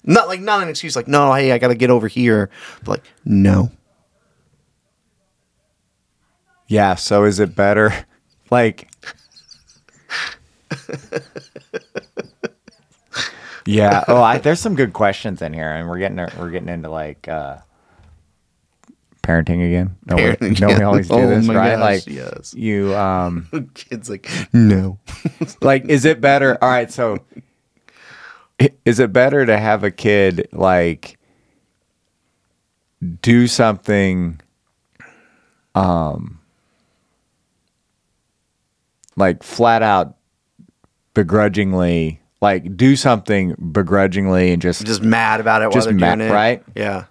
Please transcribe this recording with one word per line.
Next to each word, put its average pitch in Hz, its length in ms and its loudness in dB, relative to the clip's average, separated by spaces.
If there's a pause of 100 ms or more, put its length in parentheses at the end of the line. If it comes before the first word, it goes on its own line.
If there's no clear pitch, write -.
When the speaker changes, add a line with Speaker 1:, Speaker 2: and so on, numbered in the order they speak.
Speaker 1:
Not, 214 240 2
like, 185 140 -8
not 202 200 -2
an 170 60 -6
excuse, 151 260 -10
like, 120 140 -6
"No, 143 240 4
hey, 135 200 2
I 120 60 2
gotta 123 160 2
get 123 140 2
over 117 180 4
here." 110 440 2 (340)
But, - 40 -10
like, - 160 -4 (200)
"No." 98 460 4 (3000)
Speaker 2:
Yeah, 98 260 2
so 104 280 2
is 104 160 2
it 90 160 0
better? 101 380 2 (160)
<laughs> - 400 -20
Like, 120 380 0 (4000)
yeah. 101 420 2
Oh, 123 140 6
I, 117 160 4
there's 160 220 0
some 208 140 -4
good 127 200 0
questions 98 480 -4
in 78 100 -8
here, 78 180 -8
and 82 180 -8
we're 87 100 -6
getting, 98 180 -4 (220)
we're 87 120 -10
getting 87 200 -8
into, 82 180 -10
like, 78 400 -12
uh, 71 300 -10 (1600)
parenting 85 440 -2
again. 90 300 -2 (100)
Don't - 160 -2
we, - 80 -
Speaker 1:
Parenting 107 260 -2
Speaker 2:
don't 101 120 2
we 101 80 4
Speaker 1:
again. 101 100 2
Speaker 2:
always 101 220 0
do - 60 0
Speaker 1:
Oh - 140 4
Speaker 2:
this, 113 180 2
Speaker 1:
my 113 80 0
Speaker 2:
right? 95 220 2
Speaker 1:
gosh, 113 40 -4
Speaker 2:
Like, 101 260 0
Speaker 1:
yes. - 480 -14
Speaker 2:
you, 101 420 -2
um, 92 760 -4
Speaker 1:
<laughs> - 40 -20
Kid's - 340 -16
like, 101 220 -14 (220)
"No." 98 460 4 (320)
<laughs> - 300 -12
Speaker 2:
like, 135 260 2
is 139 200 2
it 156 140 2
better? 139 420 2
All 127 80 2
right, 120 200 0
so 110 280 -4 (1400)
i-, 143 100 4 (160)
is 117 140 2
it 110 120 2
better 135 320 4
to 107 140 4
have 107 260 0
a 101 60 0
kid, 98 640 0
like, 87 680 -2 (2000)
do 120 260 4
something, 95 960 0 (1300)
um, 82 680 -2 (2750)
like, 92 280 0
flat 117 400 2
out 95 320 0 (1000)
begrudgingly, 92 1080 0 (200)
like, 95 360 -2
do 131 180 4
something 101 600 0 (180)
begrudgingly 95 800 0
and 85 100 -2
just 90 240 -4
Speaker 1:
Just 107 160 -4
mad 113 380 2
about 110 220 2
it - 40 0
while 104 60 0
Speaker 2:
just 120 140 2
Speaker 1:
they're 110 80 0
Speaker 2:
mad, 90 260 2
Speaker 1:
doing 110 100 -2
it. - 20 2
Speaker 2:
right? 110 300 0 (140)
Speaker 1:
Yeah. 98 340 -6